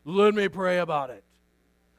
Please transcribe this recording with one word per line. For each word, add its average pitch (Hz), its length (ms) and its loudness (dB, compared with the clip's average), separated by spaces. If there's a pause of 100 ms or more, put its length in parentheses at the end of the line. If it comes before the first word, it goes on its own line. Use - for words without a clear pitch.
"Let 202 280 4
me 202 140 0
pray 185 320 -2
about 151 320 -4
it. 101 120 -20 (760)